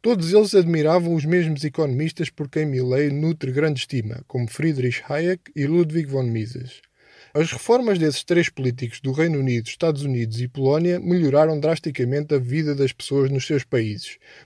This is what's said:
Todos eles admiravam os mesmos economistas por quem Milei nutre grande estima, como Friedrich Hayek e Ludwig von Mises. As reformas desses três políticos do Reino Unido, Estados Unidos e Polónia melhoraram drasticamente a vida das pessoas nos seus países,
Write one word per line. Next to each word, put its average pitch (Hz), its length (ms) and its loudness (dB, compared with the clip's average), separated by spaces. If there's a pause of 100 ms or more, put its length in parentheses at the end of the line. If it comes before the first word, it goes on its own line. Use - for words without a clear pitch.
Todos 190 300 2
eles 214 220 6
admiravam 170 580 4
os 151 120 0
mesmos 160 380 0
economistas 151 680 -2
por 143 180 -10
quem 156 160 -2
Milei 135 460 0
nutre 151 400 -2
grande 147 300 0
estima, 117 460 -6
como 123 220 -4
Friedrich 135 580 -2
Hayek 170 480 -4
e 143 120 -2
Ludwig 160 400 0
von 135 160 -2
Mises. 117 580 -6 (540)
As 160 160 2
reformas 226 480 2
desses 151 240 0
três 170 260 2
políticos 123 500 -4
do 135 120 -4
Reino 156 260 0
Unido, 120 300 0
Estados 151 340 -2
Unidos 120 400 -2
e 123 60 -4
Polónia 156 520 2
melhoraram 156 600 2
drasticamente 147 760 -2
a 139 60 2
vida 147 340 -2
das 139 180 0
pessoas 139 380 -2
nos 135 160 -2
seus 143 180 0
países, 113 540 -4 (280)